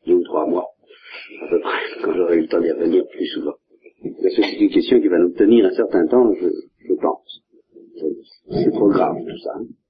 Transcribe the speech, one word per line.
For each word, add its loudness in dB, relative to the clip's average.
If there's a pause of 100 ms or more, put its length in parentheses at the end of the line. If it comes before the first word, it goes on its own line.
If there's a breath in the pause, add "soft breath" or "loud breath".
deux 4
ou 2
trois -4
mois, -4 (760 loud breath)
à -14
peu 0
près, -6
<laughs> -12
quand -2
j'aurai 0
eu 2
le -4
temps 0
d'y 0
revenir 0
plus -8
souvent. -8 (480)
Parce -4
que 4
c'est -2
une 4
question 2
qui 2
va 2
nous 2
tenir 6
un 2
certain 0
temps, 4
je, -2 (400)
je 0
pense. -6 (520)
C'est, -6
c'est 2
trop 2
grave, 2 (120)
tout -12
ça, -10
hein. -10 (240)